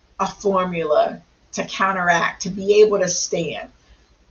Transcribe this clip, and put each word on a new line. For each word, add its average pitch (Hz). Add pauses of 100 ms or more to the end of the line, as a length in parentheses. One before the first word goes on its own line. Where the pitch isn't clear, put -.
(200)
a 196
formula 180 (320)
to 180
counteract, 175
to 190
be 202
able 202
to 185
stand, 165 (600)